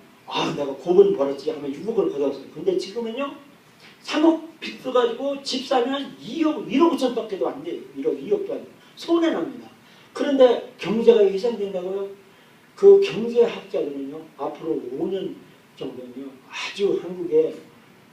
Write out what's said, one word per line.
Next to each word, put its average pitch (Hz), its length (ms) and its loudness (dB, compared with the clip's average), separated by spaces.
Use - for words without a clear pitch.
아, 160 300 -4
내가 139 160 -4
고분 180 440 6
벌었지 139 340 -2
하면 139 220 -6
육억을 170 380 -2
걷었어요. 139 420 -4
근데 185 240 -4
지금은요, 233 560 -6
삼억 - 580 0
빚어가지고 254 840 -2
집 - 240 -6
사면 269 540 -2
이억, 247 500 -4
일억 320 220 4
오천 247 220 -2
밖에도 196 340 -4
안 139 160 -8
돼요. 160 160 -10
일억, 135 160 -2
이억도 - 400 -4
안 135 60 -6
돼요. - 140 -18
손해 330 340 0
납니다. - 380 -6
그런데 262 680 2
경제가 220 440 4
이상된다고요? 196 840 -2
그 196 260 10
경제학자들은요, 170 1200 -2
앞으로 147 460 -6
오 170 80 -2
년 190 300 -6
정도는요, 131 520 -12
아주 - 540 -2
한국에, 160 520 0